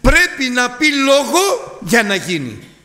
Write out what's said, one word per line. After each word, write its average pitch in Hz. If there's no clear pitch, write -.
Πρέπει 302
να 247
πει 294
λόγο 277
για 226
να 202
γίνει. 143